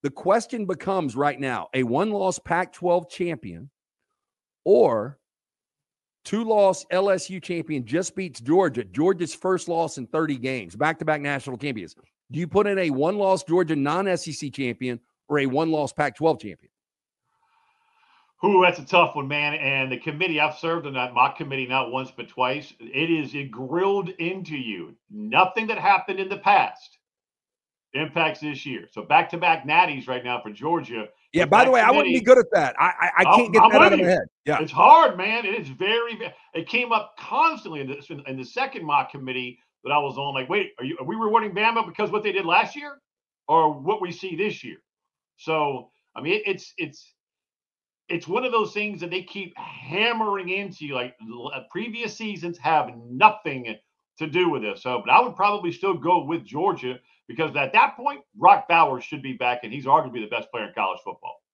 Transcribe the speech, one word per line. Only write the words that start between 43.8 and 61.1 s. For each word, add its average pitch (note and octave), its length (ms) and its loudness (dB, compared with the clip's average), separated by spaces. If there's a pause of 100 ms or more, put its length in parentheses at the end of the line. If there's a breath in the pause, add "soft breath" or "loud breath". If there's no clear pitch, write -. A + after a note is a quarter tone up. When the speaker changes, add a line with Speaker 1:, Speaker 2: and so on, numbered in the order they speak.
Speaker 2:
we F3+ 100 -6
see F3 240 -10
this G3 280 -4
year?" - 140 -16 (600)
So, D3+ 540 -4 (240)
I B2 60 -12
mean, D#3+ 120 -2
it, G#3+ 140 -2
it's, - 300 -8
it's, - 360 -14 (960)
it's E3+ 180 -6
one A3+ 160 -2
of B3 80 -4
those A3 220 0
things G#3 280 -8
that F3 100 -10
they F#3 100 -6
keep F#3+ 360 -14
hammering G3+ 920 -4
into F#3 360 -8
you. C#3 100 -8
Like, B2 200 -8 (140)
l-, A#2+ 240 -12
uh, C3 160 -12
previous A3+ 480 -10
seasons F3 400 -8
have D3+ 340 0 (160)
nothing C3 680 0 (420)
to D#3 100 -8
do F3 220 0
with C3 120 -4
this. G2+ 200 -6
So, B2 240 -4
but B2 60 0
I G3 100 8
would B3 140 -4
probably G3+ 360 0
still F#3+ 240 -2
go D#3+ 280 0
with D#3+ 220 -6
Georgia C3+ 540 -4 (280)
because C#3+ 280 -6
at C#3 180 -2
that A#3+ 220 2
point, C#4 260 -4 (140)
Brock F#3+ 320 6
Bowers D3+ 360 2
should C#3+ 180 -12
be C3 120 -8
back, B2 300 -2
and A2 100 -10
he's C3+ 120 -10
arguably C3+ 360 2
the G#2+ 60 -8
best A2 240 -8
player G#2+ 160 -6
in G2+ 60 -16
college F#2+ 300 -2
football. F2 380 -14 (120)